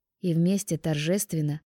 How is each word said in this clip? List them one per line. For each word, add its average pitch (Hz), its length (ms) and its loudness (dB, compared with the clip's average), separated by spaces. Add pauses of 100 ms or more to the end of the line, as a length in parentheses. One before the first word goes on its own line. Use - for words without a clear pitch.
(200)
и 180 120 0
вместе 170 460 2
торжественно 156 840 -2 (180)